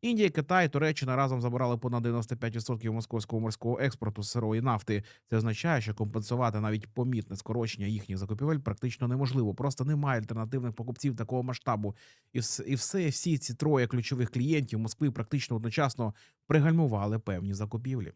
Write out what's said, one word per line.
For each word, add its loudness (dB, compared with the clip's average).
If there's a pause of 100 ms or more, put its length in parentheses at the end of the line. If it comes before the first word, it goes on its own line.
Індія, 4
Китай, 4
Туреччина 2
разом 2
забирали 2
понад 0
дев'яносто 0
п'ять -4
відсотків -2
московського -4
морського -2
експорту -2
сирої 0
нафти. 2 (260)
Це 4
означає, 2
що -4
компенсувати 0
навіть -2
помітне -2
скорочення -4
їхніх -4
закупівель -2
практично -4
неможливо. 0
Просто -2
немає 0
альтернативних -4
покупців -4
такого -2
масштабу. -2 (380)
І -2
вс-, -4
і 0
все, 0
всі 0
ці -4
троє 4
ключових 0
клієнтів 2
Москви 0
практично -2
одночасно 0 (340)
пригальмували 4
певні -2
закупівлі. -4